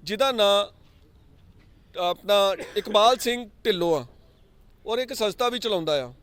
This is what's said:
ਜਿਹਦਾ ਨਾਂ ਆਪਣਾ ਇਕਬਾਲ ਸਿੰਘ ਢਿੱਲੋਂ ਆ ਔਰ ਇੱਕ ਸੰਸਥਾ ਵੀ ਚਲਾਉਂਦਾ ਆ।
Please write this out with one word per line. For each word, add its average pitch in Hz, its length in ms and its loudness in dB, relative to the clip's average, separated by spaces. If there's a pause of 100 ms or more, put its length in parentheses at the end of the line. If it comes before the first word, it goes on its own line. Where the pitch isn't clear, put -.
ਜਿਹਦਾ 214 280 -2
ਨਾਂ 202 340 2 (1300)
ਆਪਣਾ 190 600 0 (220)
ਇਕਬਾਲ 214 400 4
ਸਿੰਘ 240 280 -4 (200)
ਢਿੱਲੋਂ 175 320 0
ਆ 123 80 -6 (800)
ਔਰ 233 140 -4
ਇੱਕ 254 140 -6
ਸੰਸਥਾ 220 360 -2
ਵੀ 240 100 -6
ਚਲਾਉਂਦਾ 160 460 -2
ਆ। 123 180 -16